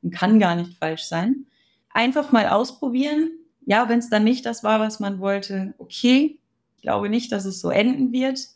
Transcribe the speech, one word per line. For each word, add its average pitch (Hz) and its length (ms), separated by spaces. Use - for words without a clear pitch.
und 175 100
kann 214 280
gar 175 160
nicht 175 220
falsch 160 260
sein. 196 420
Einfach 262 420
mal 220 160
ausprobieren. 277 800
Ja, 214 240
wenn's 233 220
dann 214 140
nicht 247 200
das 233 200
war, 214 160
was 214 200
man 196 200
wollte, 196 580
okay. 277 640
Ich - 60
glaube 202 260
nicht, 233 240
dass 196 140
es 190 140
so 170 100
enden 254 420
wird. 262 440